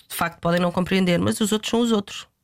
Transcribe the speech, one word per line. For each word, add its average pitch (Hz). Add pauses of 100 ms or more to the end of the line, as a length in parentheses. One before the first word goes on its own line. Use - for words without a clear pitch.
de -
facto 170
podem 170
não 175
compreender, 180
mas 208
os 214
outros 214
são 233
os 233
outros, - (160)